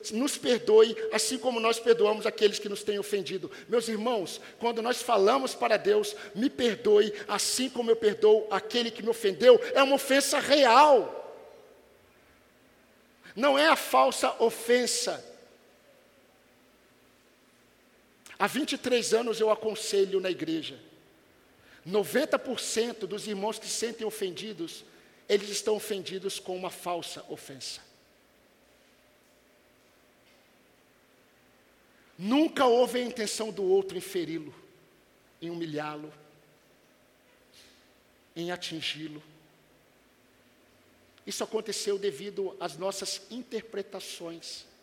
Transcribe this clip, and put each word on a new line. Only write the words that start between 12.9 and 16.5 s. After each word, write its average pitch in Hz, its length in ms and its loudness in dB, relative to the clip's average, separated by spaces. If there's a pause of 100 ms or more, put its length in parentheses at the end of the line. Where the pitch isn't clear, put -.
Não 269 240 2
é 311 80 4
a 294 80 6
falsa 262 680 2
ofensa. 226 800 0 (3250)